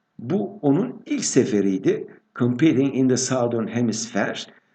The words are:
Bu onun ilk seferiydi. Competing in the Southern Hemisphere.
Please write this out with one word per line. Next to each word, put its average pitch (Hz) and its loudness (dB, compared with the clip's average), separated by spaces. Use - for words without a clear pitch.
Bu 185 -4
onun 151 2
ilk 285 -4
seferiydi. 101 0
Competing 127 2
in 131 4
the 127 4
Southern 117 -2
Hemisphere. 110 -2